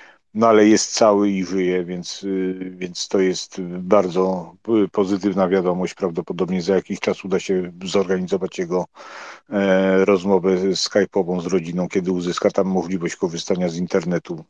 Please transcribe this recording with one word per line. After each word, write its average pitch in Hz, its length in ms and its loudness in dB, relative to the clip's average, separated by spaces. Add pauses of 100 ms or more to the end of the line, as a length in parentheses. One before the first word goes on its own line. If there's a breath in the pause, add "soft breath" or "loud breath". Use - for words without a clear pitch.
(340 soft breath)
No, 113 140 4
ale 107 200 8
jest 107 260 4
cały 104 360 4
i 95 140 -2
żyje, 90 400 0
więc, 90 400 -10
e, 92 460 -4
więc 90 380 -10
to 98 120 0
jest 92 400 -2
bardzo 92 1000 0
p-, 110 100 -4 (200)
pozytywna 95 560 2
wiadomość. 90 460 0
Prawdopodobnie 90 680 -4
za 92 120 0
jakiś 92 260 -2
czas - 240 -4
uda 92 160 -2
się 90 320 -4 (120)
zorganizować 92 760 -2
jego, 90 280 -2 (640 loud breath)
e, 95 540 4
rozmowę 95 520 4
skype'ową 90 840 0
z 82 60 -8
rodziną, 87 420 -2
kiedy 92 240 -2
uzyska 90 380 0
tam 98 160 0
możliwość 90 500 -4
korzystania 90 520 -2
z 80 80 -6
internetu, 87 720 -4